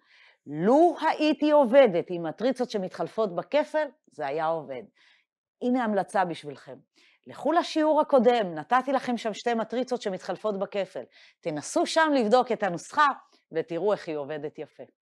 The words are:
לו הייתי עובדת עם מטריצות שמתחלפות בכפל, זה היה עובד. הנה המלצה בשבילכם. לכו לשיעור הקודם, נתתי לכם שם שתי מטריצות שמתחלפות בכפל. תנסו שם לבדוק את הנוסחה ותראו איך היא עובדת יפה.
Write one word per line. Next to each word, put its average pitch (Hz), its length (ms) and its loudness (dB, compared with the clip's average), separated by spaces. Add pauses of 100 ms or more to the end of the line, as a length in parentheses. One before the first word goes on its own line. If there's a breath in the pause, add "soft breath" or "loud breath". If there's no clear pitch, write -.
(480 soft breath)
לו 226 540 4
הייתי 302 500 0
עובדת 254 580 6
עם 175 140 -6
מטריצות 233 460 -4
שמתחלפות 185 680 -4
בכפל, 294 520 -2 (240)
זה - 160 -8
היה 156 180 -4
עובד. 135 380 -4 (760 soft breath)
הנה 247 220 0
המלצה 202 420 0
בשבילכם. 143 520 -12 (500 soft breath)
לכו - 240 -4
לשיעור 311 500 2
הקודם, 240 540 4
נתתי 254 360 0
לכם 247 260 -2
שם 214 160 -4
שתי 240 200 -4
מטריצות 233 480 -4
שמתחלפות 190 580 -6
בכפל. 185 440 -6 (360 soft breath)
תנסו 170 460 -2
שם 320 300 2
לבדוק 247 360 4
את 214 120 -2
הנוסחה 196 440 0 (440 soft breath)
ותראו 165 420 -2
איך - 140 -6
היא 160 80 -6
עובדת 147 440 -8
יפה. 143 240 -16 (180)